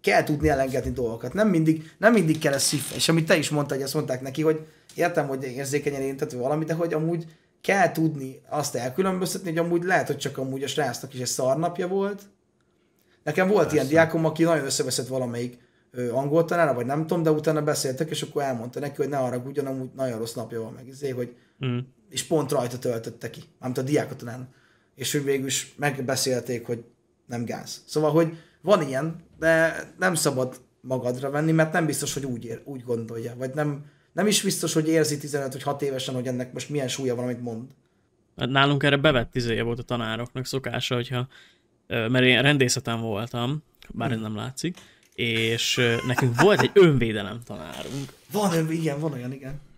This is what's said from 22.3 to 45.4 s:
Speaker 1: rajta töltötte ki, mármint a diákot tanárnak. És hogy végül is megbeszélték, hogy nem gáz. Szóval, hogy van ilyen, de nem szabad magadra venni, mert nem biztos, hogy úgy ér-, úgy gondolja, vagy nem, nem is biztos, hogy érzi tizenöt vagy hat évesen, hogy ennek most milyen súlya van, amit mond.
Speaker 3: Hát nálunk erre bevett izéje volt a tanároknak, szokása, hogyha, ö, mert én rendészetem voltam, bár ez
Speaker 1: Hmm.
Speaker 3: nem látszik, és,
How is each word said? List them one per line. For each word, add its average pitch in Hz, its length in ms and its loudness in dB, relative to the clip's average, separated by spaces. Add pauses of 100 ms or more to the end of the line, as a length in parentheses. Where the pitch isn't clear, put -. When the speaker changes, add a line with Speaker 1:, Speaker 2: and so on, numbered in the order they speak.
Speaker 1:
rajta 123 280 -2
töltötte 117 500 -6
ki, - 120 -14 (180)
mármint 127 180 -6 (100)
a - 20 -6
diákot - 280 0
tanárnak. 123 300 -12 (480)
És 127 160 -6
hogy 147 120 0
végül 135 220 0
is - 320 -4
megbeszélték, 131 880 -2
hogy 117 180 -6 (420)
nem 120 200 -6
gáz. 104 400 -10
Szóval, 151 260 2
hogy 165 260 4 (240)
van 180 260 2
ilyen, 143 280 -4 (240)
de 160 360 4 (240)
nem 185 160 2
szabad 131 400 0 (260)
magadra 127 480 -2
venni, 151 220 2
mert 160 220 4
nem 170 120 2
biztos, 143 280 -2
hogy 139 120 -4
úgy 120 200 -6
ér-, 113 200 -10
úgy 135 180 -12
gondolja, 117 540 -4
vagy 127 160 -6
nem, 147 320 -2 (280)
nem 190 140 2
is 208 140 4
biztos, 180 320 -2
hogy 156 140 2
érzi 156 300 4
tizenöt 139 360 -4
vagy 131 100 -10
hat 143 180 -4
évesen, 135 340 -4
hogy 123 120 -4
ennek 127 260 -4
most 127 160 -8
milyen 143 180 -2
súlya 127 280 -2
van, 120 80 -4
amit 123 180 -4
mond. 120 280 -8 (680)
Speaker 3:
Hát 131 120 -2
nálunk 139 340 4
erre 143 140 4
bevett 139 380 2
izéje 117 280 0
volt 117 160 -2
a 123 40 -10
tanároknak, 117 640 -6
szokása, 123 500 -4
hogyha, 123 320 -2 (600)
ö, 117 200 0
mert 127 180 6
én 123 160 8
rendészetem 127 600 4
voltam, 120 640 -4 (260)
bár 113 220 -4
ez 120 60 0
Speaker 1:
Hmm. 110 80 -6
Speaker 3:
nem 107 100 -6
látszik, 131 420 -6 (380)
és, 113 640 0